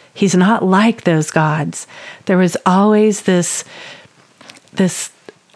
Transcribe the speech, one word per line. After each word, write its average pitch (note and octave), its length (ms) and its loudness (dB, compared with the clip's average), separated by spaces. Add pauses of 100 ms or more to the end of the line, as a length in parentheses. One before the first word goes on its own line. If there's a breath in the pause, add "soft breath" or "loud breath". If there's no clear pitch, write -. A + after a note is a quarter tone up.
(140 soft breath)
He's F#3+ 220 0
not F#3+ 280 2
like G#3 400 2
those D#3 280 0
gods. D#3 560 -2 (380 loud breath)
There F#3 120 0
was F3+ 280 0
always G#3 580 2
this, F3+ 400 -2 (1080 loud breath)
this - 380 -2 (440)